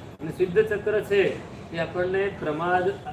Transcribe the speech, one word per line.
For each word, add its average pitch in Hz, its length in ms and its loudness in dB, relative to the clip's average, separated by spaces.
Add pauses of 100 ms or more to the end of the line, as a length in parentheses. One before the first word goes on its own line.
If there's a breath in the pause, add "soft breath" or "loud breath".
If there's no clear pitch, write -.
(200)
અને 160 100 -6
સિદ્ધ 185 380 4
ચક્ર 208 320 0
છે, - 540 0 (180)
એ 165 60 -4
આપણને 185 520 0 (100)
પ્રમાદ 175 540 2 (180)